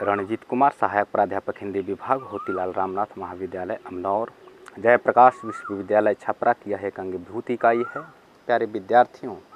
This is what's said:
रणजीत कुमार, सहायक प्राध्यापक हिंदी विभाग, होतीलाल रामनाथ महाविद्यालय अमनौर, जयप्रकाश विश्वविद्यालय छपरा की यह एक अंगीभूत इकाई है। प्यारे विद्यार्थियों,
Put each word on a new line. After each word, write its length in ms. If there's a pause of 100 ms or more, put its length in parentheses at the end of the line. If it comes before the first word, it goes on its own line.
रणजीत 420
कुमार, 280
सहायक 360
प्राध्यापक 500
हिंदी 220
विभाग, 420
होतीलाल 500
रामनाथ 460
महाविद्यालय 680
अमनौर, 460 (440)
जयप्रकाश 680
विश्वविद्यालय 720
छपरा 380
की 160
यह 160
एक 140
अंगीभूत 500
इकाई 380
है। 140 (460)
प्यारे 180
विद्यार्थियों, 680 (200)